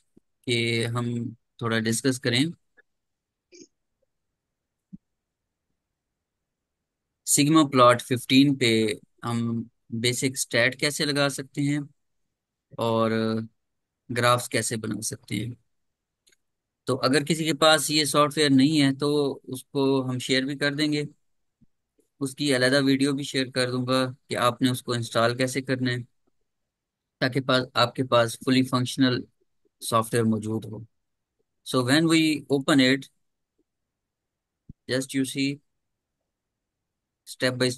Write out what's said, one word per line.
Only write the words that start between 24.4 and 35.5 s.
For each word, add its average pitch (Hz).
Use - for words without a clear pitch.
उसको 123
install 117
कैसे 131
करना 127
है, 123
ताकि 131
पास, 131
आपके 120
पास 117
fully 131
functional 127
software 117
मौजूद 110
हो। 113
So 131
when 147
we 160
open 139
it, 131
just 135
you 135
see 139